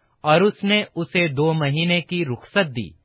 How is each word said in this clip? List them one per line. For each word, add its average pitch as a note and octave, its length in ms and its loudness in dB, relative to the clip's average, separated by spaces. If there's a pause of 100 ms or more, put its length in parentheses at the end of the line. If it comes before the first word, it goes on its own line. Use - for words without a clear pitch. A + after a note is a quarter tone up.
(240)
और D#3 200 4
उसने G#3 400 0 (120)
उसे E3+ 340 -2
दो D3+ 240 0
महीने D#3+ 480 0
की F3 220 -6
रुखसत C#3+ 400 -2
दी, A#2 420 -8